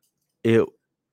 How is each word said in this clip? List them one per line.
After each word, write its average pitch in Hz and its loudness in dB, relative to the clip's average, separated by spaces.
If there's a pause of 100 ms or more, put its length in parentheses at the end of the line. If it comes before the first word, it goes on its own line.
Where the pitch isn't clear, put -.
(440)
it 113 0 (480)